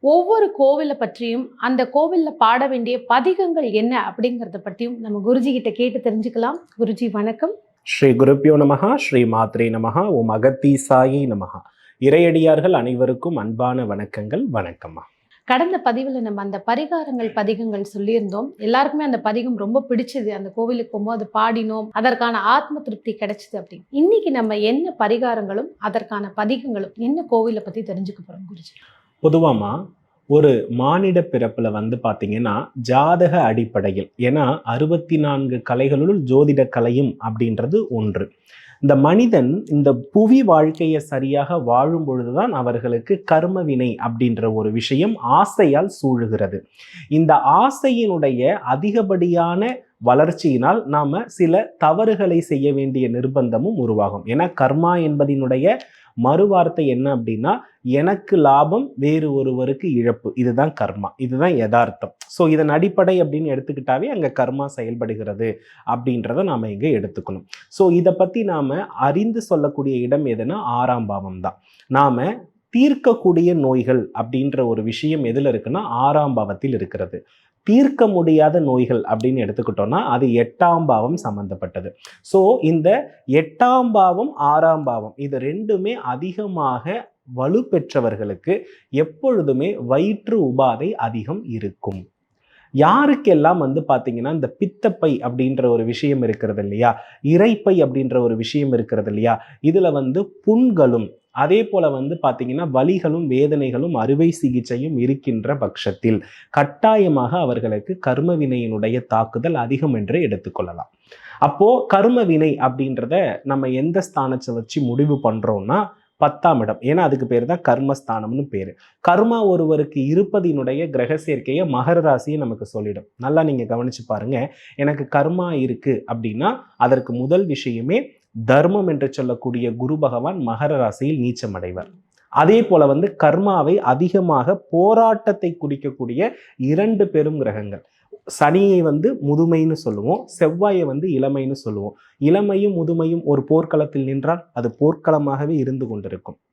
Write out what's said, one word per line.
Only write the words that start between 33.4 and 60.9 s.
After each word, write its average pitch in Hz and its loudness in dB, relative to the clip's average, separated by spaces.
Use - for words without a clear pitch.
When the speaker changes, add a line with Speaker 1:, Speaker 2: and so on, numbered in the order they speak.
Speaker 2:
அடிப்படையில், 107 -2
ஏன்னா 131 2
அறுபத்தி 156 -2
நான்கு 139 -2
கலைகளுள் 139 2
ஜோதிட 135 4
கலையும் 123 0
அப்படின்றது 113 -2
ஒன்று. 104 -4
இந்த 139 4
மனிதன் 165 4
இந்த 147 2
புவி 226 4
வாழ்க்கையை 160 4
சரியாக 139 -2
வாழும் 143 0
பொழுதுதான் 131 -2
அவர்களுக்கு 120 -2
கர்ம 175 0
வினை 127 -2
அப்படின்ற 117 -2
ஒரு 107 -2
விஷயம் 139 0
ஆசையால் 180 2
சூழுகிறது. 107 -2
இந்த 156 4
ஆசையினுடைய 196 2
அதிகப்படியான 175 0
வளர்ச்சியினால் 147 2
நாம 147 -2
சில 180 2
தவறுகளை 180 2
செய்ய 143 -2
வேண்டிய 131 0
நிர்பந்தமும் 131 -2
உருவாகும். 104 -2
ஏன்னா 147 0
கர்மா 151 2
என்பதினுடைய 143 0
மறுவார்த்தை 170 2
என்ன 127 0
அப்படின்னா, 120 -2
எனக்கு 185 0
லாபம் 160 4
வேறு 151 0
ஒருவருக்கு 131 -2
இழப்பு, 117 0
இதுதான் 127 0
கர்மா, 98 -6